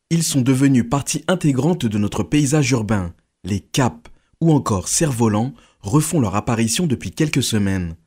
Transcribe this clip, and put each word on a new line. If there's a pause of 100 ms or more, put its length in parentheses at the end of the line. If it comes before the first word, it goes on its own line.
Ils
sont
devenus
partie
intégrante
de
notre
paysage
urbain. (300)
Les
capes (320)
ou
encore
cerfs-volants (280)
refont
leur
apparition
depuis
quelques
semaines. (100)